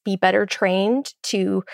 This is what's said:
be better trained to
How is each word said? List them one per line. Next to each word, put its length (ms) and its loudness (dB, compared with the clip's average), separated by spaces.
be 100 -2
better 300 2
trained 720 0
to 500 -2